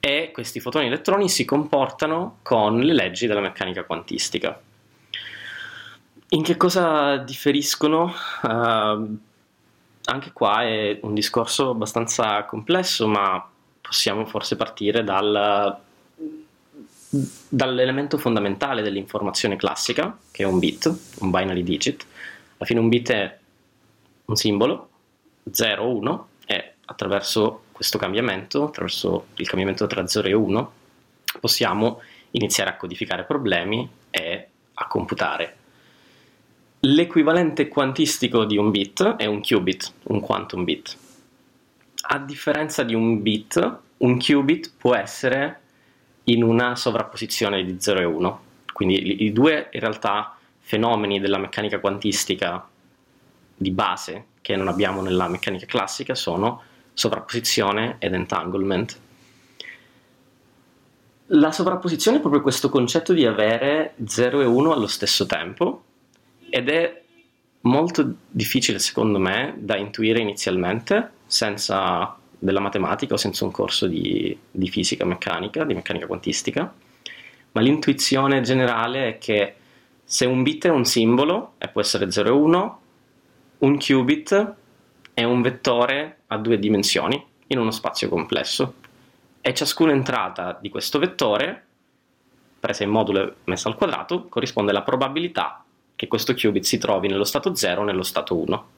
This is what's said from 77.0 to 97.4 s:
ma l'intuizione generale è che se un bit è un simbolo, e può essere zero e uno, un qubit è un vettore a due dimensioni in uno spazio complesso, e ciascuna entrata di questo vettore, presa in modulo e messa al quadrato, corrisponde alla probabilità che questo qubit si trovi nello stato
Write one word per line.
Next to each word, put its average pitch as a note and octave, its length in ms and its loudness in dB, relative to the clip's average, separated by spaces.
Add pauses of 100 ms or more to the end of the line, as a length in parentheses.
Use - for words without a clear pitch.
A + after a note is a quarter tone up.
ma A2+ 80 0
l'intuizione C#3 800 4
generale B2 680 0
è G#2+ 100 -6
che G#2 360 0 (500)
se - 200 0
un B2+ 180 2
bit D3+ 240 0
è F3 40 6
un C3 160 4
simbolo, B2+ 720 2
e - 100 -8
può - 140 -2
essere G2 280 0
zero G2+ 180 2
e A#2+ 40 4
uno, E3 480 4 (800)
un C#3 180 4
qubit D3+ 800 2 (580)
è A#2 120 -2
un B2 180 2
vettore B2+ 760 0 (100)
a A2 100 -4
due A2 200 2
dimensioni G#2 640 2 (260)
in C3 100 0
uno A2+ 140 0
spazio - 360 -4
complesso, F2+ 640 -2 (640)
e B2+ 120 0
ciascuna D3+ 400 2
entrata G#2 680 -2
di G2+ 80 -10
questo G2 300 -4
vettore, D3 680 0 (960)
presa - 240 -2
in G2+ 60 -2
modulo G#2 320 2
e F#2+ 120 -4 (100)
messa F#2 240 -2
al A2+ 60 -4
quadrato, F3 540 -2
corrisponde G#2+ 420 -2
alla G2 120 2
probabilità C3+ 840 -2 (320)
che - 100 -6
questo A2+ 280 0
qubit G2+ 280 2
si - 160 0
trovi G2 300 0
nello G2 160 0
stato G2 320 -2